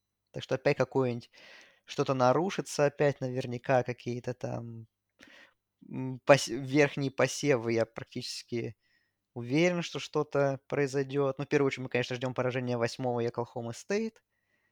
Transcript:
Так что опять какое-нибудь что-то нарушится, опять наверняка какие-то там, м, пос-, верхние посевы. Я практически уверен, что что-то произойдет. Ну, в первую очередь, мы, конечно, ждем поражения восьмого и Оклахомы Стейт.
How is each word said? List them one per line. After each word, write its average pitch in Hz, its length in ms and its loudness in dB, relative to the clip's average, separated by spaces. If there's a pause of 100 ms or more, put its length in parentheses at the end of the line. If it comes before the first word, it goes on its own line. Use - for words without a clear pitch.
(340)
Так 131 100 -10
что - 120 -4
опять 143 220 0
какое-нибудь 123 540 -2 (540)
что-то 139 300 -2
нарушится, 143 720 2
опять 143 340 0
наверняка 127 600 0
какие-то 123 520 -6
там, 117 520 -10 (1000)
м, 131 380 -8
пос-, 139 240 8
верхние 139 600 2
посевы. 127 640 2
Я 113 140 2
практически - 880 -8 (600)
уверен, 160 480 0
что - 160 -8
что-то 139 680 -2
произойдет. 139 720 0
Ну, 139 60 -6
в - 40 -6
первую 143 180 4
очередь, 127 180 -2
мы, - 40 -10
конечно, 123 280 -2
ждем 127 180 -4
поражения 123 420 0
восьмого 120 440 -2
и 117 60 0
Оклахомы 117 460 -6
Стейт. 220 500 -6 (480)